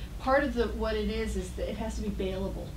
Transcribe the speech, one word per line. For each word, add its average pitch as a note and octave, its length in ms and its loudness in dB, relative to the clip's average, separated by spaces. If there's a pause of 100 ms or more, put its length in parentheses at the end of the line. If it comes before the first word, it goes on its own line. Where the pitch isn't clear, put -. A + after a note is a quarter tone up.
(200)
Part C4+ 240 6
of A#3 100 0
the, A#3 140 2
what A3 280 0
it G#3 140 2
is, A3 260 0
is F3+ 140 -2
that - 180 -4
it G#3 80 -4
has A3 200 -4
to G#3 60 -2
be G#3 60 0
bailable. F#3+ 580 -2 (100)